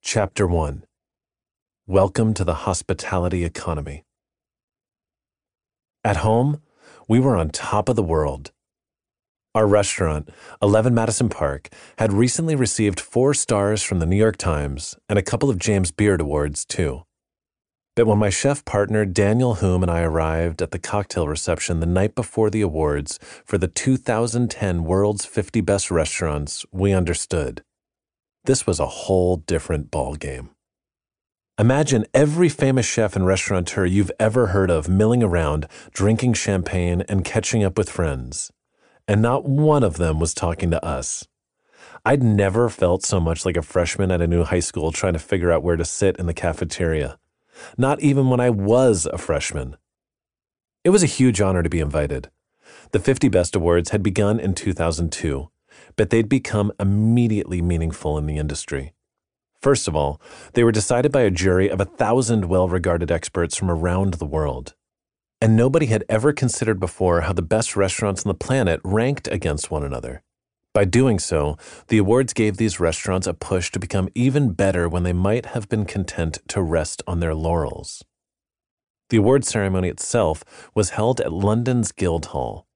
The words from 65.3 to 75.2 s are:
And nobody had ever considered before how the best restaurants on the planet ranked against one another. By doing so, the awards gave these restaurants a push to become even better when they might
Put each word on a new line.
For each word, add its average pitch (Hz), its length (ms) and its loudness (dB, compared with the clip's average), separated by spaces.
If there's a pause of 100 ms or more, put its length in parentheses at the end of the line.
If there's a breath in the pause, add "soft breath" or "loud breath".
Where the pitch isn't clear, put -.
And 110 160 4
nobody 131 300 4
had 110 220 0
ever 117 240 2
considered 113 460 0
before 87 440 0
how 80 100 -2
the 90 100 -2
best 110 340 -2
restaurants 98 480 0
on 104 60 0
the 92 40 0
planet 104 500 0
ranked 113 440 -2
against 76 420 -4
one 76 120 -4
another. 64 400 -8 (500)
By 104 120 4
doing 113 340 4
so, 76 380 -2 (320 loud breath)
the 113 100 4
awards 117 340 2
gave 107 240 0
these 107 240 -2
restaurants 92 460 -2
a 87 80 -4
push - 380 -4
to 95 80 -4
become 95 340 -2
even 131 380 2
better 90 360 0
when 87 140 -2
they 90 100 0
might 98 340 0